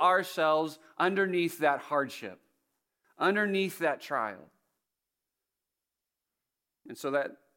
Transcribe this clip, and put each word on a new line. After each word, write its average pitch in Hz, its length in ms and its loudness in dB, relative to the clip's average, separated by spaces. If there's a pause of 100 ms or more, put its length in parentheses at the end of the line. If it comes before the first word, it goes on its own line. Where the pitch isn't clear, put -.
ourselves 160 800 2 (180)
underneath 180 600 0
that 143 200 4
hardship, 123 600 -4 (800)
underneath 196 600 0
that 147 220 0
trial. 104 480 -6 (2500)
And 117 80 -12
so 139 140 -4
that, 139 260 -2 (200)